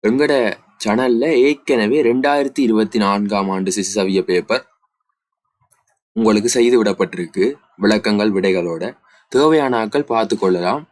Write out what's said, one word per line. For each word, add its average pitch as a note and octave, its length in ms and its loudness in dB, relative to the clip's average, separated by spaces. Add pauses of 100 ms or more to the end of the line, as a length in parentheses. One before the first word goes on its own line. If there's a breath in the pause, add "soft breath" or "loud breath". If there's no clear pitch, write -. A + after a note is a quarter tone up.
எங்கட C#3 300 0 (460)
சேனல்ல A#2 440 0 (160)
ஏற்கனவே C3+ 600 0
ரெண்டாயிரத்தி C3+ 600 0
இருபத்தி A2 380 0
நான்காம் G2+ 500 0
ஆண்டு F#2+ 220 -4
சிசு F#2+ 220 -6
சவிய F#2+ 300 0
பேப்பர் F2+ 400 -2 (1500)
உங்களுக்கு A2 340 2
செய்து A#2+ 280 4
விடப்பட்டிருக்கு, F#2 720 -2 (300)
விளக்கங்கள் G#2 560 0
விடைகளோட. F2+ 500 -2 (480 soft breath)
தேவையான C#3+ 460 2
ஆட்கள் A2+ 340 -4
பார்த்து A2 260 -2
கொள்ளலாம். F#2 540 -2